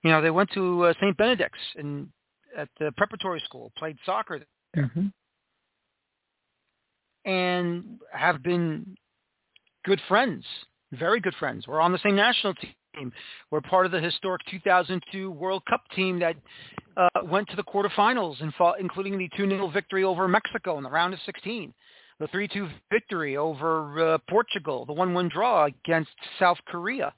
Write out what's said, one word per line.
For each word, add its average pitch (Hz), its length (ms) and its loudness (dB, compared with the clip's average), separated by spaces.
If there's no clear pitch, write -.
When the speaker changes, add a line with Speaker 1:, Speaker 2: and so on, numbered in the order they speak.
Speaker 1:
you 165 80 4
know, 156 100 6
they 165 80 4
went 185 240 2
to, 180 320 2
uh, 170 160 6
Saint 196 160 2
Benedict's 214 420 0
in, 143 340 -8
at 147 140 -10
the 151 160 -2
preparatory 175 460 -8
school, 117 360 -18
played 160 280 -10
soccer 185 340 -6
there, - 460 -6
Speaker 2:
Mm-hmm. 175 220 -4
Speaker 1:
and 180 680 -2
have 156 300 0
been 175 520 -2
good 190 240 2
friends, 214 380 2
very 170 260 0
good 180 160 -2
friends. 120 320 -6
We're 151 140 0
on 175 100 6
the 185 80 0
same 202 160 2
national 208 380 2
team. - 580 -12
We're 151 100 0
part 185 240 4
of 170 60 -2
the 175 80 0
historic 175 500 -4
two 190 100 -10
thousand 180 520 2
two 190 180 -8
World 185 400 -4
Cup 233 120 2
team 190 240 0
that, 165 160 0
uh, 180 140 6
went 190 240 0
to - 60 -12
the 196 80 -4
quarterfinals, 202 800 0
and 156 140 -6
fought, 175 240 4
including 196 380 -6
the 180 180 -6
two 196 100 0
nil 196 240 0
victory 190 340 -2
over 185 240 2
Mexico 185 500 0
in 139 60 -8
the 127 60 -10
round 170 240 0
of 170 120 -12
sixteen, 196 480 -10
the 156 80 -6
three 196 200 -4
two 196 220 -6
victory 160 460 0
over, 160 760 0
uh, 156 40 4
Portugal, 156 560 0
the 147 80 -8
one 180 200 2
one 180 160 2
draw 185 360 4
against 160 460 0
South 175 180 6
Korea. 180 500 -4